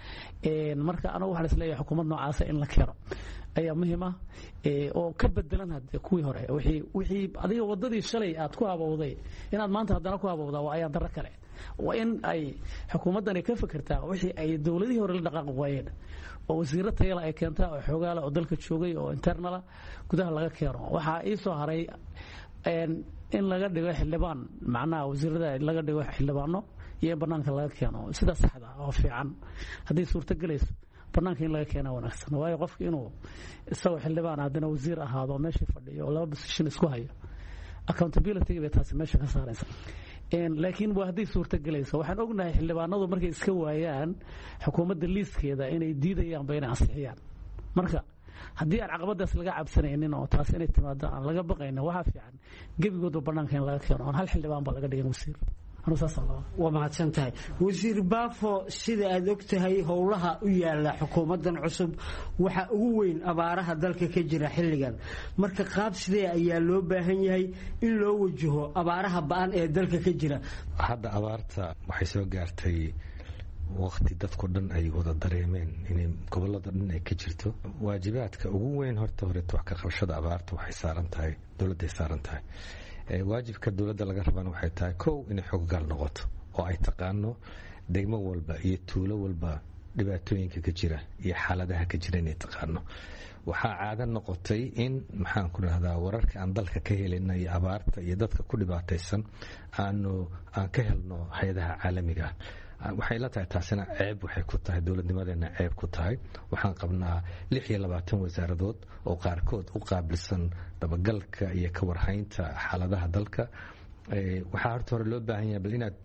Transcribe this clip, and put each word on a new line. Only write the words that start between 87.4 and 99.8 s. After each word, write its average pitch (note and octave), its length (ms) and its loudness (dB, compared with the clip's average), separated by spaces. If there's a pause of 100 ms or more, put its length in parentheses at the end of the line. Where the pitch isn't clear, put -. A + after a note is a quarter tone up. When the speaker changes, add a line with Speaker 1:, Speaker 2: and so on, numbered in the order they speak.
Speaker 3:
degmo F2+ 320 2
walba F2 440 -4
iyo F#2 220 2
tuulo G2 360 0
walba E2+ 400 -2 (340)
dhibaatooyinka F#2+ 640 0
ka F2 100 2
jira D#2+ 280 0 (240)
iyo F2+ 120 0
xaaladaha F2+ 520 0
ka - 100 -2
jira F2 220 0
inay D#2+ 160 0
taqaano. - 460 -4 (640)
Waxaa F#2+ 320 0
caado G#2+ 280 -2
noqotay G#2 560 0 (140)
in, B2 180 2 (200)
maxaan F2+ 380 0
ku - 100 -4
dhahdaa, F2 380 2
wararka G2 400 4
aan F#2 140 0
dalka G2+ 260 0
ka - 160 0
helina F#2 400 0
iyo F2+ 160 0
abaarta F#2 500 2
iyo F2 140 0
dadka G#2 280 2
ku - 140 0
dhibaataysan F2+ 640 0 (560)
aanu, G2 480 0 (240)